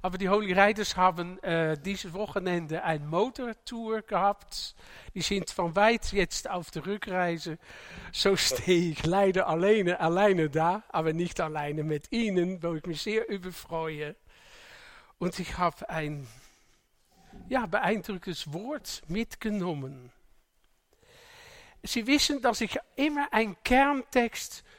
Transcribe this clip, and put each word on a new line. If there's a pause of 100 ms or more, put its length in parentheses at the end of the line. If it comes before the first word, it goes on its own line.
Aber
die
Holy
Riders
haben,
eh,
dieses
Wochenende
een
motortour
gehabt. (400)
Die
sind
van
weit
jetzt
auf
der
Rückreise. (520)
So
<laughs>
stehe
ich
leider
alleine,
alleine
da,
aber
nicht
alleine
met
ihnen,
wo
ich
mich
sehr
über
freue. (1040)
Und
ich
habe
ein, (1200)
ja,
beeindruckendes
Woord
mitgenommen. (1700)
Sie
wissen,
dass
ich (160)
immer
einen
Kerntext (140)